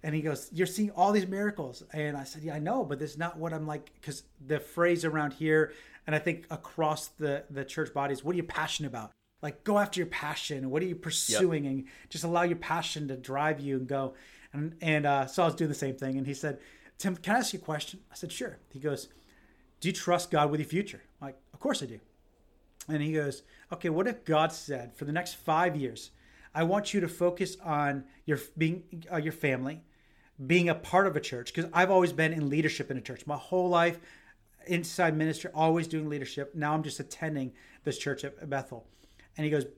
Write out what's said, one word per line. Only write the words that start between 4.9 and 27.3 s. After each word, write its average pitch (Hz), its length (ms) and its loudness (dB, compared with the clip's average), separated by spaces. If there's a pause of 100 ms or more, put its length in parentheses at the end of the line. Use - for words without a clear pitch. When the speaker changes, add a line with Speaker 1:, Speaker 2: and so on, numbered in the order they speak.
Speaker 1:
around 151 300 0
here, 156 380 4 (340)
and 156 100 2
I - 20 4
think 160 320 -2
across 156 580 -2
the, 147 420 -4
the 139 160 -6
church 156 260 -4
bodies, 139 320 -2
"What 160 80 0
are 180 60 0
you 165 60 0
passionate 156 440 -4
about?" 113 240 -10 (300)
Like, 147 220 -8
go 208 140 4
after 202 220 2
your 160 60 0
passion. 147 640 -6
What 151 120 0
are 190 40 -2
you 170 100 -4
pursuing? 165 680 2
Speaker 2:
Yep. 139 80 -2
Speaker 1:
And 135 120 -2 (240)
just 160 160 -8
allow 170 200 4
your 175 120 2
passion 160 520 -4
to 131 100 -4
drive 139 420 0
you 139 160 -2
and 131 100 -4
go. 135 280 -2 (400)
And, 156 260 -4
and, 156 240 2
uh, 139 220 4
so 180 160 0
I 170 40 6
was 160 80 2
doing 160 140 0
the 143 60 -2
same 135 220 -4
thing. 131 200 -2
And 135 100 -2
he 139 60 -4
said, 139 280 -4 (360)
"Tim, 196 180 -2
can 185 220 0
I 254 40 4
ask - 120 -2
you - 60 -6
a - 40 -12
question?" 156 380 -6 (100)
I - 40 -20
said, - 180 -10
"Sure." - 260 -8 (120)
He 135 80 -16
goes, 139 300 -4 (720)
"Do 160 80 0
you 190 40 0
trust 175 380 0
God 147 200 4
with 151 100 0
your 151 80 -4
future?" 190 340 -4 (180)
I'm 139 80 -10
like, 135 100 -16 (140)
"Of - 80 -20
course 269 220 0
I 139 40 -8
do." 113 140 -12 (880)
And 151 140 0
he 156 100 0
goes, 143 300 0 (300)
"Okay, 175 160 -2
what 170 180 2
if 240 180 -4
God 156 280 4
said, 123 420 -8
for 143 120 -8
the 147 60 -4
next 175 220 -4
five 165 400 4
years, 127 380 -6 (420)
I 160 80 2
want 196 320 0
you 202 60 4
to 170 80 0
focus 175 520 0